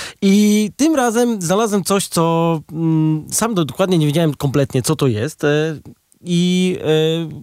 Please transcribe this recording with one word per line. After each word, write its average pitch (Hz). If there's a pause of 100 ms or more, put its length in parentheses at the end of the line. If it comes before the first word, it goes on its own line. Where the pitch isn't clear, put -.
(220)
I 208
tym 311
razem 240
znalazłem 196
coś, 196
co, 165 (120)
mm, 156
sam 233
do-, 175
dokładnie 185
nie 151
wiedziałem 151
kompletnie, 135
co 156
to 147
jest, 117
e, 151 (460)
i, 180
e, 156